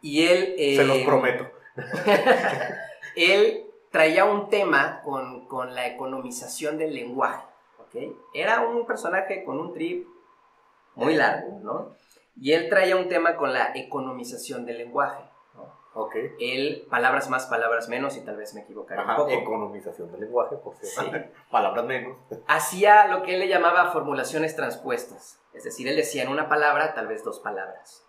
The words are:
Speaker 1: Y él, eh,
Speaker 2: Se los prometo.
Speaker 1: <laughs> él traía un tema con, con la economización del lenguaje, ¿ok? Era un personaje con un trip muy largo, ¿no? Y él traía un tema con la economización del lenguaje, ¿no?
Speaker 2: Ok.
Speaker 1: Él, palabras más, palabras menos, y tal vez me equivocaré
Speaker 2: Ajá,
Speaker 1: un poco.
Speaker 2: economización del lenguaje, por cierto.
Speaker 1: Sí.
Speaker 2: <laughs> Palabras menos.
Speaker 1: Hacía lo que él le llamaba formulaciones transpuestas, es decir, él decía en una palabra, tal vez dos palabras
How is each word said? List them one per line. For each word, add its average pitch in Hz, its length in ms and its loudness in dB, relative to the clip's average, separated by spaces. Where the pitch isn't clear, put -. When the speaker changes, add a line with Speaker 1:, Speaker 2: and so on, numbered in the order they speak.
Speaker 1:
Y 151 260 2
él, 180 300 4
eh, 139 180 2
Speaker 2:
Se 139 80 6
los 135 160 6
prometo. 127 500 2
Speaker 1:
<laughs> - 1400 0
él 196 500 4
traía 165 340 6
un 202 240 0
tema 156 540 2
con, 131 440 -8
con 127 260 -8
la 127 140 -4
economización 131 880 -8
del 156 160 -4
lenguaje, 123 520 -4
¿ok? - 360 -12
Era 208 280 2
un 233 240 -2
personaje 190 600 -4
con 139 140 -6
un 175 140 -8
trip 175 320 -6
muy 147 200 2
largo, 143 460 0
¿no? - 340 -8
Y 131 160 0
él 165 180 2
traía 185 280 4
un 185 100 0
tema 170 300 2
con 135 160 -2
la 120 220 0
economización 127 920 -10
del 117 140 -8
lenguaje, 123 440 -2
¿no? - 180 -20
Speaker 2:
Ok. 110 220 -6
Speaker 1:
Él, 135 480 -4
palabras 131 400 2
más, 127 160 -2
palabras 117 420 0
menos, 127 300 -4
y 113 80 -14
tal 107 100 -10
vez 107 180 -14
me 208 100 -14
equivocaré 101 360 -10
Speaker 2:
Ajá, 104 120 -2
Speaker 1:
un 113 60 2
poco. 147 140 2
Speaker 2:
economización 104 800 -6
del 92 80 -14
lenguaje, 120 380 -2
por - 180 -14
cierto. - 420 -8
Speaker 1:
Sí. - 60 -8
Speaker 2:
<laughs> - 140 -20
Palabras 117 360 2
menos. 127 320 -6
Speaker 1:
Hacía 196 600 8
lo 185 160 0
que 180 120 -2
él 185 40 0
le 190 80 0
llamaba 175 460 4
formulaciones 151 640 -2
transpuestas, 123 840 -6
es - 100 -20
decir, - 240 -8
él 151 80 -2
decía 156 280 -2
en 143 60 -4
una 151 200 -2
palabra, 151 440 2
tal 110 140 -6
vez 107 160 -8
dos - 160 -8
palabras 95 680 -12